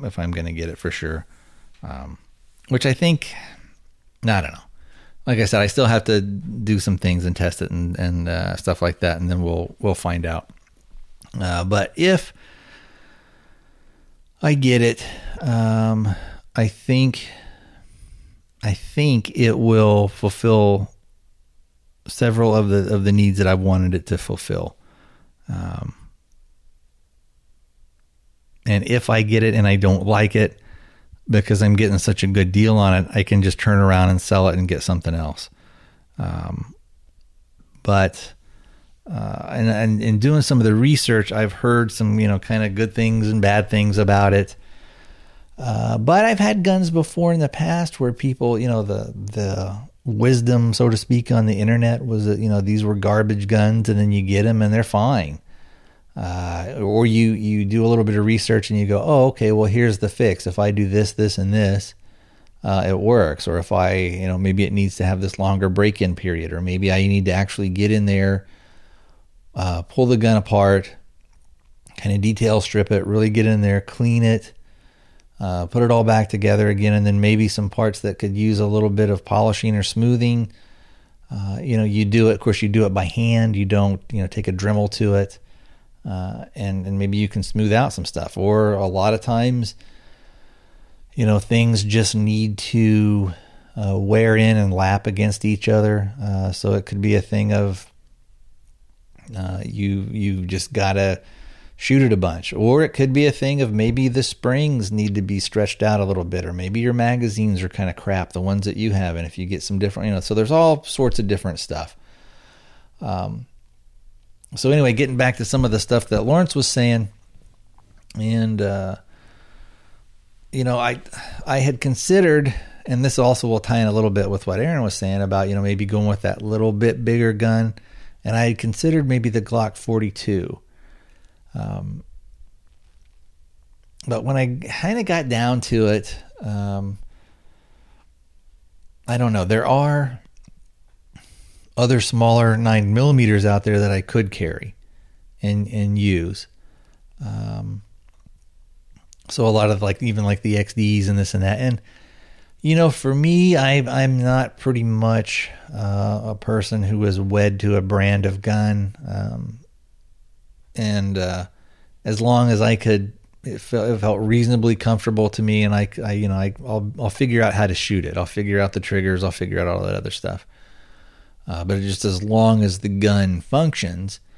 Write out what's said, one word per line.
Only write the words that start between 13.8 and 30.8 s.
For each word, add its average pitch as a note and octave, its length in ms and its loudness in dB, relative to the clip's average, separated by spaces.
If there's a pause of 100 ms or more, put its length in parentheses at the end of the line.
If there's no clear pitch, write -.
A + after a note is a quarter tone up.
I D3+ 140 2
get B2+ 280 4
it, A#2 220 0 (360)
um, A2 720 0 (400)
I A2+ 140 0
think, C3 580 0 (1400)
I G#2+ 100 -2
think C#3 640 -2
it A2+ 220 2
will G#2+ 480 6
fulfill G2+ 840 2 (1120)
several A2+ 480 2
of G#2+ 140 4
the, G2+ 260 2
of G2 100 0
the G2+ 80 4
needs G2+ 260 4
that G2+ 80 2
I've F#2 140 4
wanted F#2 340 2
it F2 140 -4
to F2 100 -2
fulfill. - 580 -6 (720)
Um, F2+ 460 -10 (2750)
and G2+ 200 0
if A#2+ 220 0
I A2+ 140 2
get G#2+ 200 2
it A2 120 2
and G#2+ 120 4
I G2 100 4
don't G2 300 2
like G#2+ 300 2
it, G#2+ 240 2 (680)